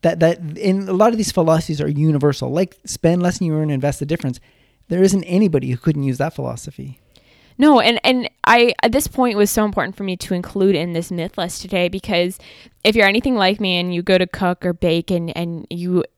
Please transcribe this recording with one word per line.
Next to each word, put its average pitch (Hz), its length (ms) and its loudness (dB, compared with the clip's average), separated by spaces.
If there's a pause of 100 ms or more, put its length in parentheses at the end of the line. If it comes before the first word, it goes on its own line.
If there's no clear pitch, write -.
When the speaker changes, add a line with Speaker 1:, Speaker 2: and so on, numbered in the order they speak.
Speaker 1:
that, 170 180 0
that, 165 180 4
and 190 500 -2
a 190 40 -2
lot 214 200 4
of 226 40 -2
these 220 160 -2
philosophies 160 480 0
are 147 80 -2
universal, 147 600 0
like 175 340 -4
spend 175 380 0
less 175 160 -2
than 180 80 -2
you 156 80 -2
earn, 156 160 -2
invest 139 300 -2
the 139 60 -6
difference. 143 320 -4 (500)
There 180 140 2
isn't 190 220 4
anybody 175 460 2
who 123 60 -2
couldn't 151 280 -2
use 131 140 -2
that 143 160 -2
philosophy. 131 680 -12 (580)
Speaker 2:
No, 277 220 8
and, 233 240 2
and 254 260 2 (140)
I, 240 380 4
at 226 100 2
this 269 140 0
point, 247 280 0
it 202 40 -2
was 208 120 4
so 214 140 0
important 190 320 -4
for 202 80 -10
me 185 140 -4
to - 160 -6
include 190 400 0
in 170 180 -4
this 170 180 -6
myth 175 260 -6
list 175 260 -8
today, 180 260 -2
because 180 500 -4 (460)
if 214 100 4
you're 208 140 4
anything 247 260 0
like 202 260 0
me 185 160 -2
and 180 180 -2
you 175 80 -4
go 185 160 2
to 180 80 2
cook 180 380 -4
or 180 80 0
bake 170 380 -2
and, 170 260 -4
and 170 340 -8
you 175 340 -2 (140)